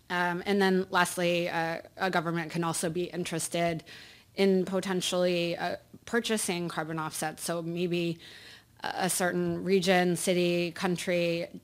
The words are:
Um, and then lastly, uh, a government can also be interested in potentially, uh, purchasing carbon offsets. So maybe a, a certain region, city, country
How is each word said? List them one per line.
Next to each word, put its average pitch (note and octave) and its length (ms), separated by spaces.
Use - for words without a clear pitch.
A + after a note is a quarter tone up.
Um, F3 380
and G3+ 120
then F#3+ 300
lastly, F3 600
uh, E3 320
a F#3+ 120
government E3+ 420
can E3+ 120
also E3 260
be F3 140
interested E3+ 800
in F#3+ 280
potentially, F3+ 920
uh, F3 180
purchasing G#3 640
carbon D#3+ 280
offsets. D#3 460
So E3+ 180
maybe E3+ 560
a, - 180
a F#3 100
certain F3 560
region, F3+ 500
city, F3 560
country E3+ 760